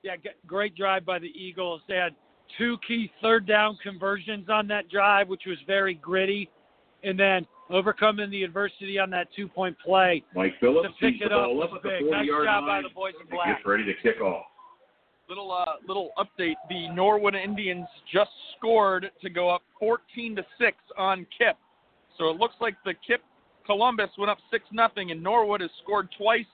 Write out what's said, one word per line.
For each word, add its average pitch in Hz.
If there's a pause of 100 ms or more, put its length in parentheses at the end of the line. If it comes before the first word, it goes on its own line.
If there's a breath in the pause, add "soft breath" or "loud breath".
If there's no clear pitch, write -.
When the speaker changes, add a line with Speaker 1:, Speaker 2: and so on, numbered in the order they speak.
Speaker 1:
Yeah, 185
g-, 202 (160)
great 190
drive 190
by 180
the 165
Eagles. 180
They 190
had 175 (420)
two 240 (100)
key 233 (100)
third 226
down 214
conversions 196
on 214
that 208
drive, 202
which 185
was 170
very 196
gritty. 190 (540)
And 190
then 190 (260)
overcoming 202
the 196
adversity 196
on 190
that 180
two-point 185
play 180 (100)
Speaker 2:
Mike 185
Phillips 156 (100)
Speaker 1:
to 220
pick 247
Speaker 2:
sees -
the 208
Speaker 1:
it 208
up 160
Speaker 2:
ball 123
Speaker 1:
was 170
Speaker 2:
up 190
at -
the 196
Speaker 1:
big. 185
Nice 151
Speaker 2:
forty-yard 147
Speaker 1:
job 202
by 196
Speaker 2:
line 196
Speaker 1:
the 180
boys 190
in 185
Speaker 2:
and 160
Speaker 1:
black. 170
Speaker 2:
gets -
ready 104
to 101
kick 113
off. 90 (840)
Speaker 3:
Little, 190
uh, 175 (120)
little 190
update. 180 (160)
The 175
Norwood 196
Indians 190 (240)
just 190 (260)
scored 196 (100)
to 190
go 175
up 175 (180)
fourteen 233
to 190 (160)
six 233 (180)
on 190 (100)
Kip. 226 (580)
So 160
it 165
looks 233
like 220 (100)
the 180 (120)
Kip 240 (460)
Columbus 214
went 202
up 196 (120)
six 226
nothing, 214
and 165
Norwood 208
has 170 (140)
scored 196
twice 220